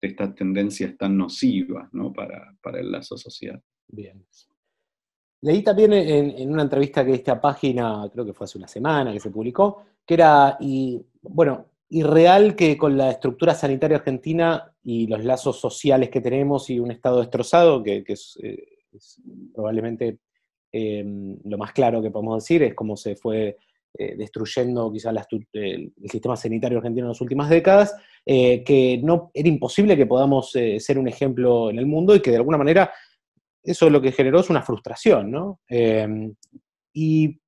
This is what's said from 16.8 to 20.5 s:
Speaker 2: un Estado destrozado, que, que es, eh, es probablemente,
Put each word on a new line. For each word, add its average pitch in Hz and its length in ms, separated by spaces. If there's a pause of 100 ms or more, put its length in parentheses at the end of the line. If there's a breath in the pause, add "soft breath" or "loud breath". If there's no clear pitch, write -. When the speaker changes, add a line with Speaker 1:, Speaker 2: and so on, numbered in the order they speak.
Speaker 2:
un 120 100
Estado 123 300
destrozado, 127 640
que, 101 200
que 101 120
es, - 280
eh, 104 160 (340)
es - 280 (340)
probablemente, 113 640 (540)